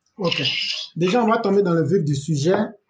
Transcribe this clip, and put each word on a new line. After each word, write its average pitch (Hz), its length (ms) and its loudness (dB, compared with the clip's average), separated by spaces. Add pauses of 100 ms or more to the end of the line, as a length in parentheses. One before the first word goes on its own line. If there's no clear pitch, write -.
(180)
Ok. 170 240 -2 (540)
Déjà, 185 260 0
on 214 60 2
va 226 100 2
tomber 202 240 2
dans 180 100 2
le 165 120 2
vif 165 200 0
du 143 120 0
sujet 160 400 0 (340)